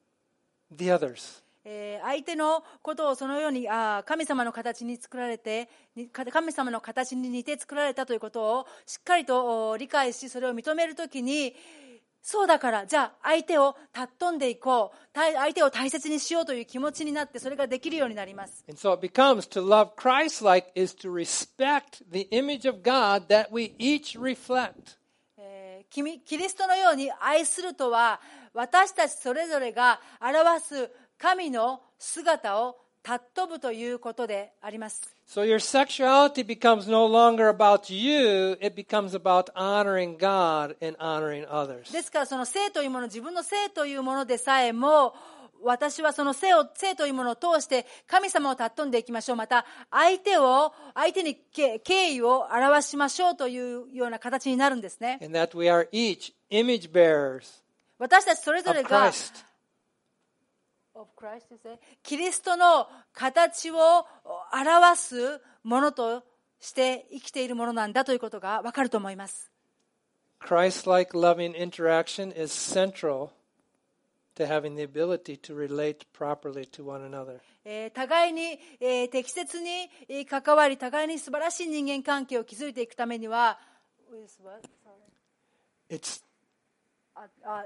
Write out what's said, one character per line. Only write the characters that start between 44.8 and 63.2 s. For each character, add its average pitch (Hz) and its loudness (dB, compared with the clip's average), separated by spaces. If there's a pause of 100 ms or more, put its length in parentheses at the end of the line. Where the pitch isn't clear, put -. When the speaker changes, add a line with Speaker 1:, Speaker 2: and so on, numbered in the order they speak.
Speaker 2:
私 247 -2
は 302 2
そ 294 -4
の 277 0
性 381 4
を、 302 6
性 381 -2
と 311 -2
い 277 -2
う 269 -4
も 254 -4
の 240 -2
を 233 -6
通 339 2
し - -8
て 247 0 (220)
神 381 2
様 285 0
を - 0
尊 247 -4
ん 269 -6
で 240 4
い 226 -4
き 240 -14
ま 226 -6
し - -10
ょ 254 -2
う。 - -6
ま 220 -6
た、 240 2 (240)
相 349 4
手 381 2
を、 277 4 (220)
相 320 0
手 370 -2
に 294 -4
け-、 240 -4
敬 370 2
意 247 -4
を 247 4
表 277 4
し 285 -6
ま 285 0
し - -6
ょ 359 4
う 349 -4
と 262 -4
い 247 -6
う 247 -10
よ 247 -4
う 240 -6
な 226 -8
形 254 -6
に 254 0
な 277 4
る 262 -4
ん 233 -6
で 196 -10
す - -18
ね。 247 -6
Speaker 1:
And 160 -6
that 170 0
we 170 2
are 170 4
each 214 -4 (180)
image 214 0
bearers 151 2 (380)
Speaker 2:
私 254 6
た 320 2
ち - -12
そ 302 -2
れ 359 0
ぞ 359 0
れ 285 0
が、 262 6
Speaker 1:
of - 0
Christ. - -10 (1500)
Speaker 2:
of 214 -20
Christ 220 -16
で 233 -20
す - -20
ね。 233 -20 (220)
キ 285 -8
リ 339 -2
ス - -4
ト 359 0
の 349 6 (240)
形 294 2